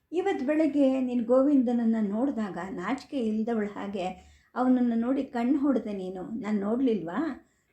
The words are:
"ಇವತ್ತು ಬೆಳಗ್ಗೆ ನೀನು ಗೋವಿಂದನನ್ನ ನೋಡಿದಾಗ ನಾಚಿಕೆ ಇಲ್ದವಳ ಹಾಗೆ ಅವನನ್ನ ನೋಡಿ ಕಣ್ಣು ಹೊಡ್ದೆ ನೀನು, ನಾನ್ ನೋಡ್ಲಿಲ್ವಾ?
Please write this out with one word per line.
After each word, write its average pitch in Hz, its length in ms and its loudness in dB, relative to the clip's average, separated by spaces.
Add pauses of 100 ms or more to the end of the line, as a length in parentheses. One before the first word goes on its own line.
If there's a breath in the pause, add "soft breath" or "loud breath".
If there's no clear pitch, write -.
(120)
"ಇವತ್ತು 349 340 -2
ಬೆಳಗ್ಗೆ 277 560 2
ನೀನು 247 220 0
ಗೋವಿಂದನನ್ನ 247 800 4
ನೋಡಿದಾಗ 214 560 -2 (120)
ನಾಚಿಕೆ 233 500 -6
ಇಲ್ದವಳ 220 540 -2
ಹಾಗೆ 185 540 -8 (280 loud breath)
ಅವನನ್ನ 247 400 2
ನೋಡಿ 262 280 0
ಕಣ್ಣು 247 360 0
ಹೊಡ್ದೆ 240 340 0
ನೀನು, 185 280 -8
ನಾನ್ 208 380 -2
ನೋಡ್ಲಿಲ್ವಾ? 220 880 -2 (260 soft breath)